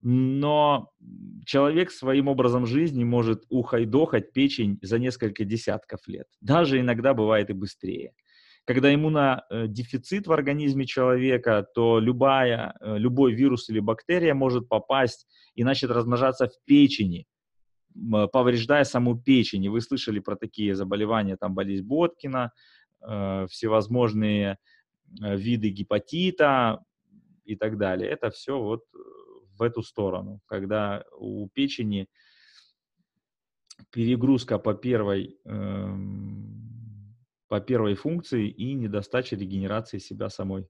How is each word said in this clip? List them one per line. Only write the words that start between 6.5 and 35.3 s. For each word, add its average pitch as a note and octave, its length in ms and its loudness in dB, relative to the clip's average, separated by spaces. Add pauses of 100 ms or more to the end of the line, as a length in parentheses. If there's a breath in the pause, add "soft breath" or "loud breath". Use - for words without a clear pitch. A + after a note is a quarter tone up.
иногда B2 340 2
бывает G#2+ 360 2
и G#2 40 -4
быстрее. F#2 600 -8 (520 soft breath)
Когда C3 280 4
иммуно-, D3 560 2
э, A2+ 180 -4
дефицит B2 600 -6
в D#3+ 40 2
организме C#3+ 540 0
человека, B2+ 880 2
то A#2 260 4
любая, B2 800 2
э, G#2+ 180 -6
любой B2 360 4
вирус B2 360 0
или A2 100 0
бактерия D3+ 540 0
может B2+ 360 0
попасть B2 580 0 (280 soft breath)
и A#2 80 -2
начать C3 260 0
размножаться A#2+ 580 2
в - 60 -10 (120)
печени, A2+ 600 4 (680)
м, G#2+ 360 0
повреждая B2 520 4
саму B2 360 0
печень. A#2+ 460 2
И G2+ 40 0
вы A2+ 120 0
слышали A2+ 380 -4
про G2+ 160 -6
такие G#2 400 -4
заболевания, G2+ 600 -2
там, F#2+ 180 -6
болезнь G2 300 -4
Боткина, C3+ 680 -2 (560 soft breath)
э, G2 420 -4
всевозможные, G#2+ 1080 0 (680 soft breath)
э, G2+ 120 -4
виды G#2+ 340 -2
гепатита C3 1120 0 (640)
и G#2+ 100 -6
так A2 220 -4
далее. G2 320 -2
Это C#3 200 -4
все C3+ 300 -8
вот, A2+ 240 -4 (100)
э, - 40 -20 (600)
в A2 40 -2
эту A#2 220 -2
сторону, G2 640 -6
когда G2+ 580 -4 (120)
у G#2 300 -10
печени A2 600 -4 (1800 soft breath)
перегрузка A#2 680 0
по G#2+ 140 -2
первой, G2+ 720 -2